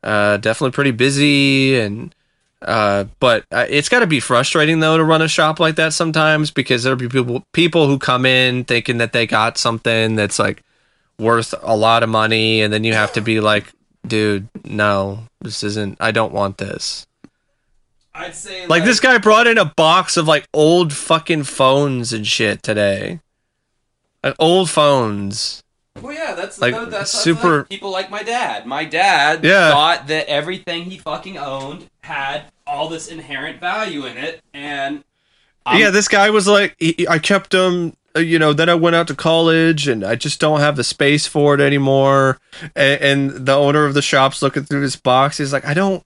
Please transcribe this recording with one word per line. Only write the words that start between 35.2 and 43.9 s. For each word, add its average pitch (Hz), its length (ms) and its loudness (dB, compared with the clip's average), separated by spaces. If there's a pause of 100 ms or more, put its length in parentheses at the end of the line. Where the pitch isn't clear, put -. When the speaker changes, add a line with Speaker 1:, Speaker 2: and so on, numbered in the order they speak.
Speaker 2:
I'm 175 140 2
Speaker 1:
Yeah, 214 120 4
this 202 160 2
guy 208 220 4
was 208 180 2
like, 202 320 2
he, 165 180 0
he, 175 100 -2
"I 165 120 2
kept 190 320 -2
them, 180 440 0 (200)
uh, 156 40 0
you 165 200 2
know, 156 140 4
then 160 160 2
I 175 60 4
went 170 200 2
out 165 120 2
to 139 80 -8
college, 165 720 2
and 110 160 -2
I 107 120 -2
just 143 240 -6
don't 151 220 2
have 147 160 2
the 123 60 -4
space 147 440 0
for 147 260 2
it 143 80 2
anymore." 135 800 2 (360)
And, 139 260 2
and 139 440 0
the 135 100 2
owner 143 300 4
of 139 80 -2